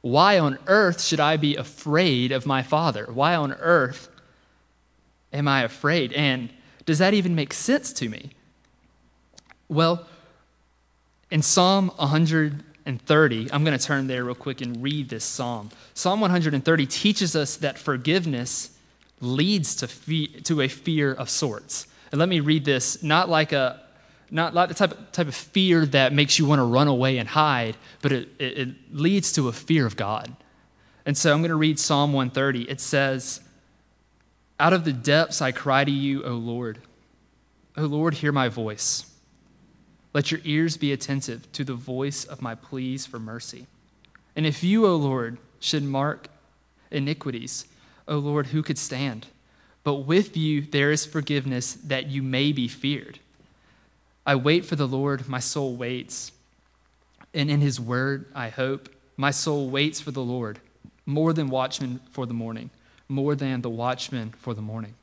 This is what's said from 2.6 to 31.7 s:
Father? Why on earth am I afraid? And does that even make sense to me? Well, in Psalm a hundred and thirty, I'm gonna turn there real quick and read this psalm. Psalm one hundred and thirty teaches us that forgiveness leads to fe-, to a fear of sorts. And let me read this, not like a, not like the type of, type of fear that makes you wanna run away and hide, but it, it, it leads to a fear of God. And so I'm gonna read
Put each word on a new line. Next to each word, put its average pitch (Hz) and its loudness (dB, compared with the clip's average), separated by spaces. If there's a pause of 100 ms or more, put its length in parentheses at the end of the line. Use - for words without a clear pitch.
Father? 131 0
Why 143 2
on 143 0
earth 156 2 (1200)
am 143 0
I 139 2
afraid? 139 0
And 131 0 (360)
does 156 2
that 190 6
even 180 2
make 151 -2
sense - -2
to 120 -4
me? 110 -12 (1400)
Well, 165 2 (1200)
in 156 2
Psalm 185 4
a 156 0
hundred 151 2 (220)
and 131 -6
thirty, 139 4
I'm 143 2
gonna 147 2
turn 135 0
there 127 -4
real 123 -4
quick 131 -8
and 120 -6
read 139 -4
this 113 -8
psalm. 117 -6 (220)
Psalm 196 0
one 196 4
hundred 160 2
and 135 0
thirty 160 4
teaches 202 0
us 147 -2
that 143 -4
forgiveness 139 -2 (500)
leads 151 0
to 123 -6
fe-, - -6
to 151 0
a 131 0
fear 147 0
of 131 -8
sorts. - -6 (240)
And 139 -2
let 175 4
me 170 2
read 147 2
this, 135 0
not 180 2
like 156 2
a, 135 0 (480)
not 160 -2
like 175 4
the 175 -6
type 185 2
of, - -18
type 170 0
of 127 -8
fear 175 4
that 135 4
makes 143 4
you 160 4
wanna 139 6
run 127 6
away 131 2
and 113 -4
hide, 127 2 (240)
but 143 0
it, 127 -2
it, 127 -6
it 131 -4 (220)
leads 170 0
to 135 2
a 117 -4
fear 151 2
of 101 -2
God. 110 -6 (680)
And 143 0
so 151 4
I'm 156 2
gonna 165 0
read 156 2